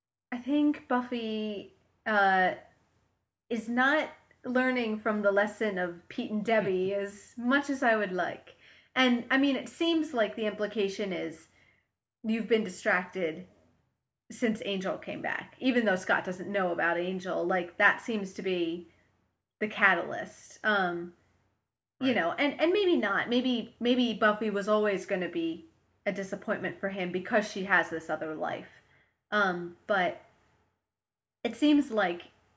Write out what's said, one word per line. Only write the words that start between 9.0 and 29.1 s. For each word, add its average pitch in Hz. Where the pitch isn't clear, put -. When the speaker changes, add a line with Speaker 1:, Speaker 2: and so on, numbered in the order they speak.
Speaker 1:
I 269
mean, 269
it -
seems 330
like 214
the 226
implication 202
is 165
you've 220
been 220
distracted 185
since 214
Angel 185
came -
back. -
Even 240
though 190
Scott 185
doesn't 185
know 190
about 170
Angel, 180
like, 175
that 202
seems 202
to 196
be 175
the 220
catalyst. 175
Um, 180
you 254
Speaker 2:
Right. 254
Speaker 1:
know, 170
and, 277
and 320
maybe 381
not. 196
Maybe, 240
maybe 240
Buffy 214
was 196
always 214
gonna 180
be 170
a 202
disappointment 196
for 196
him 185
because 208
she 190
has 180
this 160
other 156
life. -